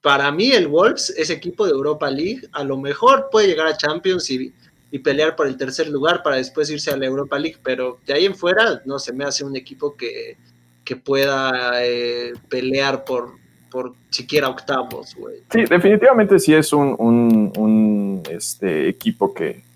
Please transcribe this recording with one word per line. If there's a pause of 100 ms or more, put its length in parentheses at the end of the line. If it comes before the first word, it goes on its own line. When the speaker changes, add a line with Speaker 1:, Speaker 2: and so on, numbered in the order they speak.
Speaker 1:
para
mí
el
Wolves
es
equipo
de
Europa
League, (120)
a
lo
mejor
puede
llegar
a
Champions
y, (380)
y
pelear
por
el
tercer
lugar
para
después
irse
a
la
Europa
League,
pero
de
ahí
en
fuera
no
se
me
hace
un
equipo
que, (460)
que
pueda,
eh, (160)
pelear
por, (400)
por (160)
siquiera
octavos,
güey. (140)
Speaker 2:
Sí,
definitivamente
sí
es
un,
un,
un,
este,
equipo
que (120)